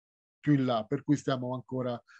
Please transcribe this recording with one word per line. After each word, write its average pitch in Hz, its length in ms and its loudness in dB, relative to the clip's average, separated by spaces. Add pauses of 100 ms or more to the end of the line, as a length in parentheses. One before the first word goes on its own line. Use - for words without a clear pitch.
(400)
più 147 140 2
in 135 120 4
là, 113 200 0
per 143 180 -4
cui 147 120 2
stiamo 127 380 -2
ancora 123 480 -6 (180)